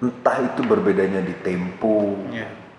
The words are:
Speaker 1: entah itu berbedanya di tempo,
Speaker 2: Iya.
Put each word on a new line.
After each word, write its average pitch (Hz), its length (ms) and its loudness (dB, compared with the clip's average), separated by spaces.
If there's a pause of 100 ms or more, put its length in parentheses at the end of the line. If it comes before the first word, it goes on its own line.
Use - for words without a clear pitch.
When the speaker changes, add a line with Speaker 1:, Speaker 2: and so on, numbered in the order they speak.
Speaker 1:
entah 123 400 2
itu 123 240 -2
berbedanya 95 560 2
di 87 140 -4
tempo, 98 920 0
Speaker 2:
Iya. 107 220 -8 (300)